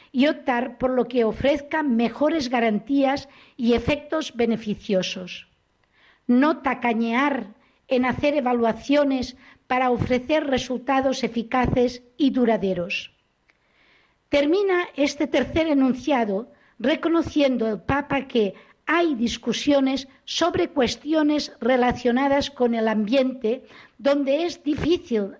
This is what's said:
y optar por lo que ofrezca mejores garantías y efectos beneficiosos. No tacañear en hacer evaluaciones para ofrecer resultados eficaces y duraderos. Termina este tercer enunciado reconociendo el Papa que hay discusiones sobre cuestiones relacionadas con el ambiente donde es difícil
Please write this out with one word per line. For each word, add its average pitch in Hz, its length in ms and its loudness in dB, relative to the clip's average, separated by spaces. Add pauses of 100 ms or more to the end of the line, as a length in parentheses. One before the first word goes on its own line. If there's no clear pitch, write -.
(120)
y 269 160 2
optar 254 500 -2
por 262 140 -2
lo 240 160 0
que 240 160 0
ofrezca 285 580 0
mejores 254 680 0
garantías 262 800 0 (300)
y 240 160 2
efectos 294 600 -2
beneficiosos. 208 1120 -4 (800)
No 285 320 4
tacañear 240 960 -2 (320)
en 254 180 0
hacer 269 300 0
evaluaciones 247 1000 0 (300)
para 254 240 0
ofrecer 254 560 0
resultados 262 800 -2
eficaces 247 800 0 (140)
y 269 120 4
duraderos. 196 840 0 (1160)
Termina 349 680 2
este 285 300 0
tercer 320 420 0
enunciado 254 840 0 (260)
reconociendo 277 880 0
el 202 140 -4
Papa 277 460 -4
que 208 260 0 (320)
hay 320 300 2
discusiones 262 920 0 (180)
sobre 349 440 0
cuestiones 294 840 0 (100)
relacionadas 247 880 2
con 240 240 0
el 220 140 0
ambiente 247 760 0 (360)
donde 285 460 0
es - 180 -8
difícil 277 760 -2